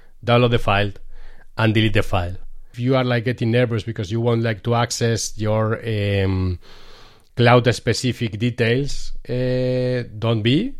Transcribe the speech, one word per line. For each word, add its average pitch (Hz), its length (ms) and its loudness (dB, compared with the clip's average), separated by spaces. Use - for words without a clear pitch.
download 120 240 4
the 117 100 2
file, 101 320 2
and 113 160 4
delete 110 200 4
the 104 80 4
file. 90 340 -2
If 117 60 -16
you 123 160 0
are, 131 80 2
like, 120 220 0
getting 123 260 -2
nervous 117 320 2
because 110 280 -6
you 117 100 -2
want, 117 200 2
like, 113 220 -2
to 117 100 0
access 117 640 0
your, 110 500 0
um, 95 680 0
cloud-specific 120 1000 2
details, 120 760 0
uh, 127 760 -2
don't 113 240 0
be, 147 380 2